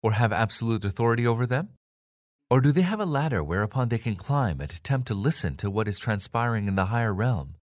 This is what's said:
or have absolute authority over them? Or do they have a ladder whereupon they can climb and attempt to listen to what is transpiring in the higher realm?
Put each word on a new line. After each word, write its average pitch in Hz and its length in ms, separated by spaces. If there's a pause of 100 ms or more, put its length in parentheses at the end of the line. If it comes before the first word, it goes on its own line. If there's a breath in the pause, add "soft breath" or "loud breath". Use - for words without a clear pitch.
or 110 120
have 107 200
absolute 110 520
authority 117 420
over 117 220
them? 135 220 (760)
Or 131 120
do 139 100
they 156 120
have 208 180
a 175 180
ladder 139 240
whereupon 104 460
they 117 100
can 110 160
climb 104 460
and 71 120
attempt 131 360
to 110 60
listen 98 420
to 104 120
what 104 200
is 101 100
transpiring 113 720
in 98 80
the 95 180
higher 117 180
realm? 95 440 (140)